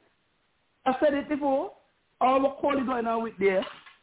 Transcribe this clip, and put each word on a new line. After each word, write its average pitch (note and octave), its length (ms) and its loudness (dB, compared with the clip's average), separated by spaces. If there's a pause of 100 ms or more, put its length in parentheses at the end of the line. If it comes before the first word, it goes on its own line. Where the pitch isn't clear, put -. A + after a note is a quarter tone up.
(840)
I B3+ 160 2
said D4 140 4
it C#4 140 -4
before. D4 440 -2 (480)
All C4 220 4
what C#4 200 -2
Kohli C#4 240 0
going A#3+ 200 -2
on A3+ 160 -2
with A3 160 -8
there, F#3+ 260 2 (380)